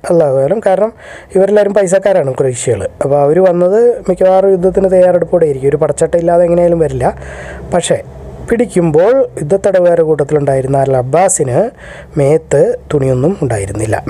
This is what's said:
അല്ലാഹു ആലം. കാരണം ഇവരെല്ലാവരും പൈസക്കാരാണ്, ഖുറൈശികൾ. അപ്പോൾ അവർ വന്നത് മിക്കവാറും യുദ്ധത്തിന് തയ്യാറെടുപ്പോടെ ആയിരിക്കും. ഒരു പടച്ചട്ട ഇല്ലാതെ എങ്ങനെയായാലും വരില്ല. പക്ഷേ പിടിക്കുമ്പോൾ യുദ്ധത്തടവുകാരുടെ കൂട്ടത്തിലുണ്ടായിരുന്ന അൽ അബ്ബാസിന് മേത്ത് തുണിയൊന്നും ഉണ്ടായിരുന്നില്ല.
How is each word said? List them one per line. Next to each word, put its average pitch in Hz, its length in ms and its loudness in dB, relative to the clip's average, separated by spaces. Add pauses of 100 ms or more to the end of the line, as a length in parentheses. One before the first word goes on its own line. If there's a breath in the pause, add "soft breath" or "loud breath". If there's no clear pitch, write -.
(100)
അല്ലാഹു 151 340 2
ആലം. 196 240 -2
കാരണം 196 240 0 (440 loud breath)
ഇവരെല്ലാവരും 202 420 2
പൈസക്കാരാണ്, 190 640 0
ഖുറൈശികൾ. 123 420 -2 (220)
അപ്പോൾ 139 200 0
അവർ 156 240 2
വന്നത് 180 320 2 (300)
മിക്കവാറും 190 460 2
യുദ്ധത്തിന് 185 400 0
തയ്യാറെടുപ്പോടെ 175 520 2
ആയിരിക്കും. 139 260 0
ഒരു 147 100 -4
പടച്ചട്ട 156 300 -2 (100)
ഇല്ലാതെ 175 260 2
എങ്ങനെയായാലും 175 360 2
വരില്ല. 131 200 -4 (680 loud breath)
പക്ഷേ 165 220 0 (500)
പിടിക്കുമ്പോൾ 185 680 2 (240)
യുദ്ധത്തടവുകാരുടെ 175 680 2
കൂട്ടത്തിലുണ്ടായിരുന്ന 139 800 0
അൽ 135 140 0
അബ്ബാസിന് 139 560 0 (640 loud breath)
മേത്ത് 147 440 2 (300)
തുണിയൊന്നും 135 400 0 (120)
ഉണ്ടായിരുന്നില്ല. 107 520 -4 (140)